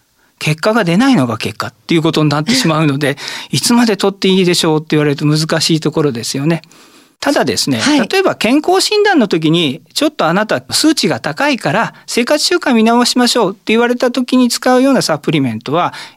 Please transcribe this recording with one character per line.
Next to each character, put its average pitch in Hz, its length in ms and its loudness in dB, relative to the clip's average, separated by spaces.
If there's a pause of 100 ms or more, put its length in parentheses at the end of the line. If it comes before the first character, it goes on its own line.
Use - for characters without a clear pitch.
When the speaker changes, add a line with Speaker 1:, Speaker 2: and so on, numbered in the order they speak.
(380)
Speaker 1:
結 156 220 -4
果 220 140 0
が 226 100 2
出 170 140 0
な 269 100 4
い 254 80 4
の 131 100 2
が 113 120 -4
結 - 180 -8
果 - 120 -8
っ - 40 -16
て - 220 -6
い 170 40 4
う 151 40 -2
こ 160 100 0
と 156 100 0
に 151 60 2
な 147 140 0
っ - 20 -4
て 220 80 -2
し 254 160 0
ま 156 120 0
う 160 60 2
の 139 120 -2
で、 143 180 -2 (200)
Speaker 2:
<laughs> - 140 -16
Speaker 1:
い 143 120 -2
つ - 100 0
ま 240 140 4
で 208 100 2
取 196 180 0
っ - 40 -20
て 196 100 0
い 190 140 4
い - 20 4
で 175 80 2
し 165 140 -2
ょ 156 100 2
う - 20 2
っ - 40 -4
て 156 80 -16
言 156 80 2
わ 151 60 2
れ 151 80 0
る 135 40 -4
と 156 80 -6
難 156 360 0
し 165 140 0
い 151 60 0
と 156 100 -2
こ 160 120 -2
ろ 147 100 0
で 117 120 -6
す - 120 -6
よ 139 80 -4
ね。 160 160 -2 (600)
た 285 100 0
だ 285 120 2
で 127 140 -2
す - 100 -4
ね、 120 120 -2
Speaker 2:
は 294 160 2
い。 220 120 0
Speaker 1:
例 381 120 0
え - 20 2
ば 180 120 0
健 269 320 0
康 370 140 2
診 415 220 0
断 403 160 2
の 214 100 2
時 160 220 0
に、 160 320 0 (100)
「ち - 120 -2
ょ - 20 2
っ 311 40 0
と 196 140 -4
あ 160 80 0
な 208 140 0
た 135 240 -2
数 302 240 0
値 - 140 -2
が 123 120 -4
高 262 300 -2
い 254 80 -2
か - 120 -4
ら 180 220 -2 (140)
生 240 180 -2
活 302 180 0
習 359 140 0
慣 311 160 0
見 226 100 4
直 233 220 4
し 240 140 -2
ま 247 100 2
し - 80 0
ょ 202 140 0
う」 - 20 -8
っ - 20 -8
て - 200 -2
言 226 40 2
わ 240 100 2
れ 247 80 -2
た 247 140 0
時 254 280 0
に 247 100 4
使 254 260 0
う 254 80 2
よ 269 100 2
う - 20 2
な 185 80 2
サ 151 160 -2
プ - 120 -6
リ 151 120 0
メ 123 100 -2
ン 110 60 -6
ト 131 160 -6
は、 165 180 -2 (240)